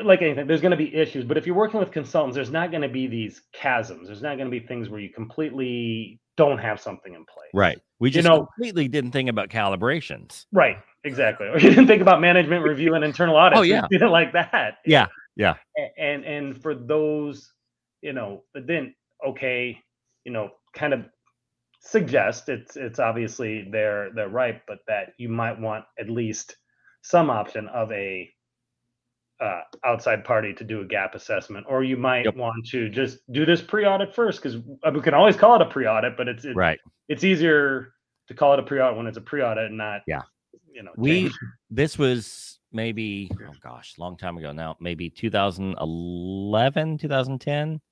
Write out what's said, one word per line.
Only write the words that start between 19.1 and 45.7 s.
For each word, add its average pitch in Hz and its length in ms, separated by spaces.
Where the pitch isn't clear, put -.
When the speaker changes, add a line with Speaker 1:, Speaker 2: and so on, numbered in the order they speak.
Speaker 1:
okay, 123 540
you 127 80
know, 107 180
kind 147 200
of 113 100
suggest 123 680
it's, 120 280
it's 123 220
obviously 110 720
their, 104 440
their 104 140
right, 117 380
but 101 120
that 101 300
you 120 100
might 113 320
want 110 240
at 110 100
least 113 480
some 165 280
option 107 380
of 113 240
a, 95 360
uh, 95 200
outside 113 400
party 110 280
to 113 120
do 110 160
a 98 40
gap 95 300
assessment, 101 540
or 131 160
you 131 120
might 123 280
Speaker 2:
Yep. 110 100
Speaker 1:
want 117 320
to 117 220
just 120 320
do 147 140
this 170 160
pre-audit 196 500
first, 226 300
'cause, 120 140
uh, 156 100
we 147 80
can 143 140
always 190 220
call 233 180
it 185 80
a 151 40
pre-audit, 113 500
but 123 100
it's, 120 180
it's 131 120
Speaker 2:
Right. 85 240
Speaker 1:
it's 147 140
easier 147 720
to 117 80
call 143 200
it 139 40
a 123 60
pre-audit 131 320
when 117 100
it's 110 100
a 113 40
pre-audit 113 460
and 107 100
not, 107 320
Speaker 2:
Yeah. 71 140
Speaker 1:
you 120 100
know, 90 140
Speaker 2:
We, 151 260
Speaker 1:
change. 131 160
Speaker 2:
this 139 260
was - 600
maybe, 107 580
oh 73 60
gosh, 60 340
long 87 200
time 87 220
ago 76 120
now, 78 300
maybe 85 280
two 110 220
thousand 98 480